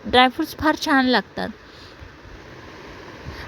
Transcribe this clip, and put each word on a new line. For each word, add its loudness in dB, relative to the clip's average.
ड्रायफ्रुट्स 4
फार 2
छान 4
लागतात. 0